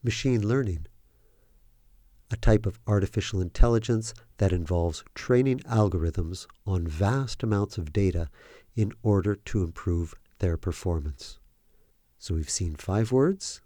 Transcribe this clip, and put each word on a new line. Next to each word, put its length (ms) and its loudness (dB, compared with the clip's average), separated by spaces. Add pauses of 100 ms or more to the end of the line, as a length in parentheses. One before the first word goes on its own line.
Machine 460 0
learning, 400 -2 (1400)
a 40 -4
type 300 4
of 220 -6
artificial 540 0
intelligence 760 4 (220)
that 140 2
involves 520 -2 (100)
training 460 0
algorithms 880 -2 (180)
on 220 -2
vast 560 -2
amounts 340 0
of 160 -8
data 380 0 (440)
in 160 0 (120)
order 320 2
to 260 -2
improve 540 -4 (240)
their 180 0
performance. 800 -6 (800)
So 160 -8
we've 160 -4
seen 260 -4
five 360 -2
words. 540 0